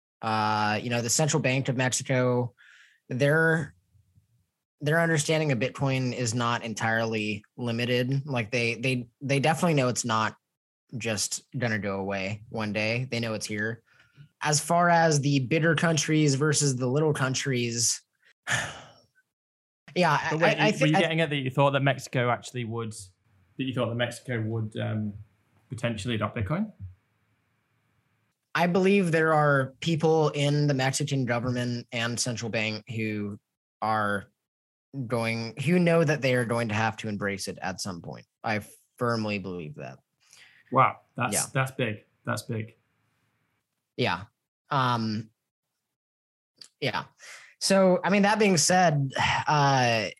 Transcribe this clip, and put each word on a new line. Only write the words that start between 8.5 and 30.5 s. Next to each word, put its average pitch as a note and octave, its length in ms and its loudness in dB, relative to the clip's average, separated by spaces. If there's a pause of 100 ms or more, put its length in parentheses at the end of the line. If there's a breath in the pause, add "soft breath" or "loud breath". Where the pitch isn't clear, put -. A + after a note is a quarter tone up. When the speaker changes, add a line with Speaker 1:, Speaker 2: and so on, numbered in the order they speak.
Speaker 1:
they, A#2 240 -2
they, B2 340 -4 (120)
they C#3 180 0
definitely D#3 360 2
know C3 140 2
it's A#2 160 -2
not A2 300 0 (640)
just G#2+ 460 -4 (160)
gonna A2+ 200 -2
go G2 200 -4
away G2 500 -4
one G#2+ 240 -4
day. A2 380 -2
They A#2+ 100 -4
know A2+ 140 -4
it's G#2 120 -6
here. G#2+ 360 -4 (600 soft breath)
As D3+ 180 0
far F3 300 4
as E3 320 4
the C#3 180 2
bigger D#3 340 2
countries D#3 600 2
versus D3 420 0
the B2+ 100 -2
little D3 280 2
countries, B2 880 -2 (440 soft breath)
<sighs> - 1500 -12
yeah, D#3+ 220 4 (120)
Speaker 2:
But D#3 120 0
Speaker 1:
I, - 20 6
Speaker 2:
wait, - 160 2
Speaker 1:
I, - 40 2
I - 20 4
Speaker 2:
you, G#3+ 60 4
Speaker 1:
thi-, - 100 -8
Speaker 2:
were D#3 60 4
you D#3 80 4
Speaker 1:
I F#3+ 40 4
Speaker 2:
getting D#3+ 220 0
at D#3 80 -2
that D3 60 -2
you C3 140 -4
thought C#3 220 4
that C3+ 100 2
Mexico C3 480 0
actually A#2 340 -6
would, A2+ 280 -8
that - 720 -14
you C3 80 -4
thought A#2 160 -2
that A#2 60 -6
Mexico A#2+ 480 -4
would, A2 360 -6
um, G#2+ 360 -4 (560)
potentially A#2 440 -4
adopt G#2+ 220 -4
Bitcoin? E3 340 -4 (1800)
Speaker 1:
I E3 120 4
believe F#3+ 440 4
there D#3+ 240 4
are C#3+ 460 4
people D#3+ 500 4
in D3 360 2